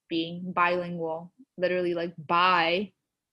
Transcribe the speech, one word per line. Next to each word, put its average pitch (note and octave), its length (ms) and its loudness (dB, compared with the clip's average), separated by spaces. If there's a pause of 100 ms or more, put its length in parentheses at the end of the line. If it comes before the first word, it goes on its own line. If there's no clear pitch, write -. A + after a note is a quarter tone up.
being F3 440 -6
bilingual. F3 760 -2 (260)
Literally, F3+ 360 0
like, E3+ 240 -4
bi-, F3 720 2 (420)